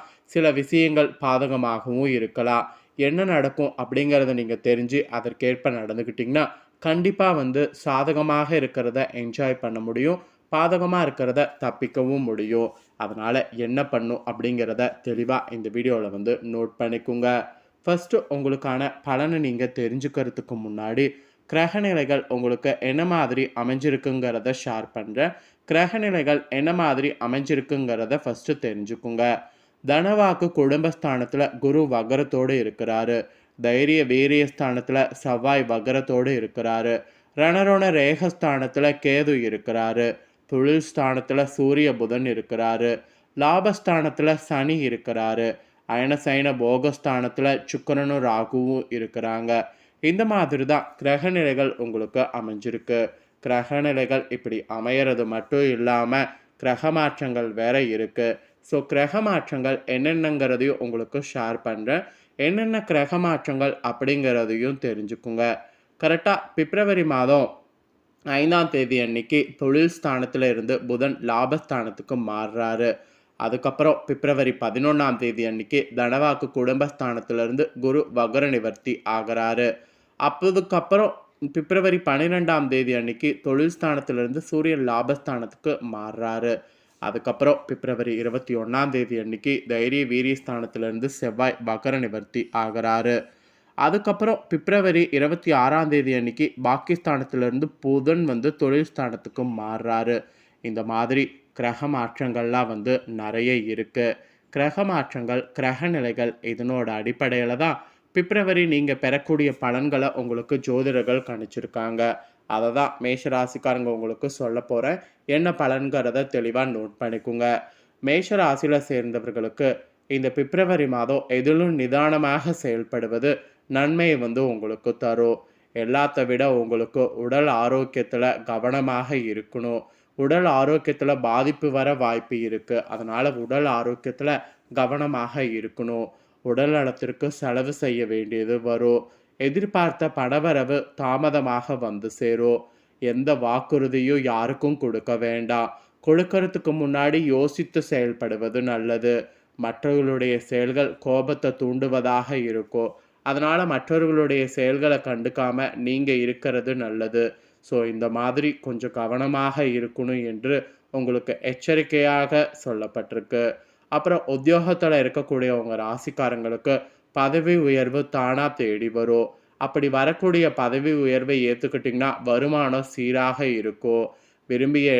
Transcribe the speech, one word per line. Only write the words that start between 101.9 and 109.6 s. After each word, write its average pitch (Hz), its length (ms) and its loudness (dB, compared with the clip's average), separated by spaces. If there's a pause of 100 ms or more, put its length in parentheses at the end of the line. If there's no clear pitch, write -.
மாற்றங்கள்லாம் 120 800 -2
வந்து 107 220 0 (260)
நிறைய 117 320 0 (180)
இருக்கு. 113 340 -2 (480)
கிரக 147 380 0
மாற்றங்கள், 127 520 -2 (120)
கிரக 131 320 -2
நிலைகள் 120 460 0 (180)
இதனோட 123 380 -2 (100)
அடிப்படையில 123 640 -2
தான் 160 140 0 (380)
பிப்ரவரி 185 460 2 (100)
நீங்க 143 300 2
பெறக்கூடிய 143 480 2 (140)